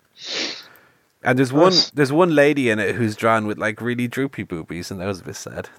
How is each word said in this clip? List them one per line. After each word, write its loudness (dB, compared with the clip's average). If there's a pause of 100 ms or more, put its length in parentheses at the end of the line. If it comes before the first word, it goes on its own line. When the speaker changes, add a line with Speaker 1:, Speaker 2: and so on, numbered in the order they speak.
(1200)
Speaker 1:
And 0
there's 2
one, 6
Speaker 2:
Nice. 2
Speaker 1:
there's 0
one 4
lady 4
in 2
it -2
who's -2
drawn 2
with, -4
like, -4
really -4
droopy -6
boobies, -10
and -10
that -6
was -4
a -18
bit -12
sad. -12